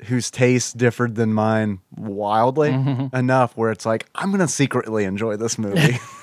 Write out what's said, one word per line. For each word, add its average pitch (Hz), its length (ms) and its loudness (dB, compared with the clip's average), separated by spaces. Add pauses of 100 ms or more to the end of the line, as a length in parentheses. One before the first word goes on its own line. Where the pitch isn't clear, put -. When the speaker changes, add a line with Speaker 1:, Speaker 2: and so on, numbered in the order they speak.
Speaker 1:
whose 120 240 -2
tastes 127 420 2
differed 120 420 0
than 110 180 0
mine 110 460 0 (180)
wildly 110 760 0
Speaker 2:
Mm-hmm. 135 460 -2
Speaker 1:
enough 127 400 2
where 113 140 0
it's - 160 -6
like, 113 200 -2 (100)
I'm 190 160 -4
gonna 190 160 2
secretly 117 560 0
enjoy 101 320 -4
this 110 220 -4
movie. 131 400 0 (240)